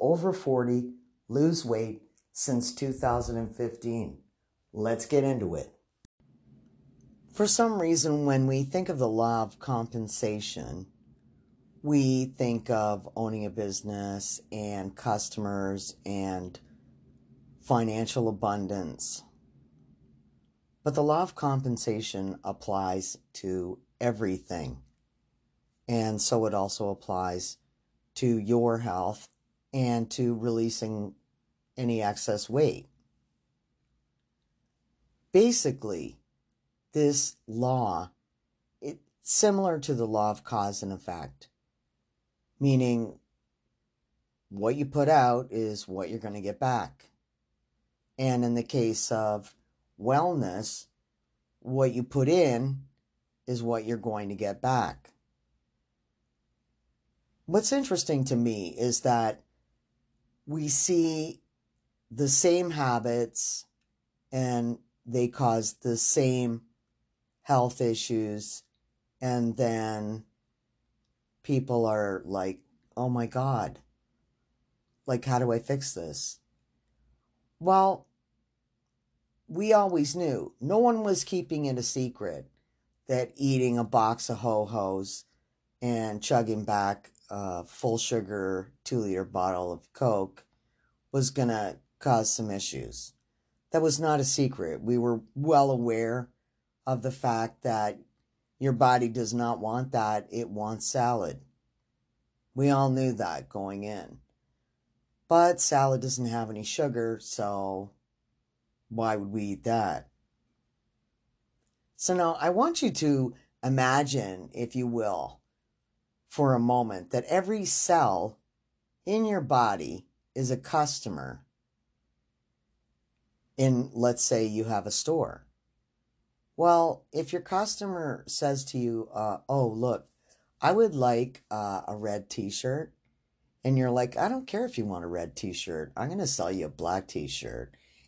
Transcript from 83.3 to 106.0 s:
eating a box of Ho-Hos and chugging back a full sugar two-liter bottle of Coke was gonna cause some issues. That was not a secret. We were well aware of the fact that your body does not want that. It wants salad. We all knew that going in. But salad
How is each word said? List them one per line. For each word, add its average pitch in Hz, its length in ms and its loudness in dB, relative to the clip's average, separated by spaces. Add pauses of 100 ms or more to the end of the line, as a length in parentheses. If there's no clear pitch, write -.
eating 131 440 2
a 117 40 2
box 113 460 2
of 110 100 -4
Ho-Hos 104 880 -2 (560)
and 113 400 -2
chugging 110 440 0
back 101 440 0 (220)
a 95 320 -6
full 117 340 -2
sugar 95 760 -2 (100)
two-liter 98 420 -2
bottle 90 460 -2
of 85 220 -12
Coke 104 520 0 (640)
was 135 200 0
gonna 110 460 0 (200)
cause 117 340 2
some 110 200 -4
issues. 67 640 -8 (580)
That 165 100 2
was 151 180 2
not 156 200 2
a 139 40 0
secret. 127 580 -2
We 120 160 0
were 117 240 2 (140)
well 139 360 4
aware 117 580 0 (560)
of 131 160 -2
the 131 100 -4
fact 113 520 -2
that 107 360 0 (580)
your 131 160 2
body 123 340 6
does 113 260 -2
not 117 260 0
want 120 320 -4
that. 107 400 0
It 113 180 -6
wants 104 380 -6
salad. 113 520 0 (1160)
We 139 160 4
all 135 180 4
knew 131 240 2
that 85 340 -4
going 98 360 -8
in. 104 360 -10 (1080)
But 175 340 6
salad 135 400 2